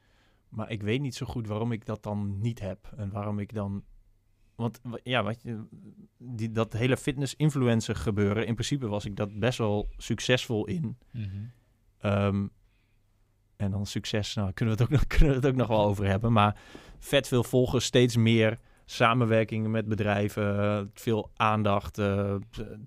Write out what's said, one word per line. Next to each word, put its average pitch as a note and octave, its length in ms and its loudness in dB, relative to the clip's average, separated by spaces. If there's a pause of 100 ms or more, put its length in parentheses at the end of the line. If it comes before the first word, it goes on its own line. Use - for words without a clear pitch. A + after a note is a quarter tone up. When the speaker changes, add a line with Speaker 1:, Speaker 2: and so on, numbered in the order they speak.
(480)
Speaker 1:
Maar A2 220 -10
ik G#2+ 120 -6
weet A2 180 0
niet C#3 140 -4
zo - 120 -8
goed A2+ 200 -6
waarom G#2+ 260 -2
ik A2 140 -6
dat A2 160 -8
dan G2+ 380 -4
niet A#2 200 -4
heb. F#2+ 360 -10
En G2+ 140 -6
waarom G#2 280 -6
ik G2+ 160 -8
dan, G2+ 300 -6 (680)
want A#2 280 -6
wa-, A#2+ 200 -10
ja, B2 200 0
wat G#2+ 200 -4
je, A2 220 -10 (540)
die, A#2 340 -8
dat A2 200 -2
hele B2 240 2
fitness-influencer B2+ 1000 0
gebeuren, G#2 500 0
in A2+ 80 -2
principe A#2+ 340 -4
was G#2 160 -4
ik G2+ 120 -8
dat G#2 220 -4
best A#2 200 0
wel G#2 380 0
succesvol A#2 720 -2
in. D3 320 -6 (120)
Speaker 2:
Mhm. A2 160 -10 (720)
Speaker 1:
Ehm, G3 480 0 (1120)
en G2+ 140 -2
dan G2+ 160 -4
succes, - 480 -4
nou, G2 180 -2
kunnen A2 240 0
we A2+ 60 0
het A#2+ 100 2
ook C#3 60 2
nog, - 120 4
<laughs> - 60 -4
kunnen D#3+ 120 10
we C#3 60 4
het C3 120 0
ook C3 100 2
nog A#2+ 120 2
wel A2 160 4
over G#2 220 0
hebben. G#2 260 2
Maar G#2 280 4 (380)
vet - 300 0
veel A#2+ 160 2
volgers, B2+ 400 2
steeds B2 320 4
meer A2+ 420 4 (260)
samenwerkingen A2+ 840 2
met A2 180 -2
bedrijven, G#2 720 0
eh, G#2 220 0 (120)
veel A2 420 -2
aandacht, G#2+ 640 0
eh, G2+ 360 0 (520)